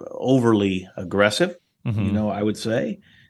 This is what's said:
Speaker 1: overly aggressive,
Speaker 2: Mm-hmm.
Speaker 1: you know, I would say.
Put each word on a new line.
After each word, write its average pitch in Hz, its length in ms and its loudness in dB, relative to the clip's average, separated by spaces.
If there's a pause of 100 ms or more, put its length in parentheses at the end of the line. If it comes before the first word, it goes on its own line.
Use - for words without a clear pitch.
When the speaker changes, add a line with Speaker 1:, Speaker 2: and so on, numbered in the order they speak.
Speaker 1:
overly 107 840 2
aggressive, 101 600 0 (280)
Speaker 2:
Mm-hmm. 104 200 -2
Speaker 1:
you 104 80 0
know, 107 160 -2
I 101 120 -4
would 104 160 0
say. 123 420 -4 (300)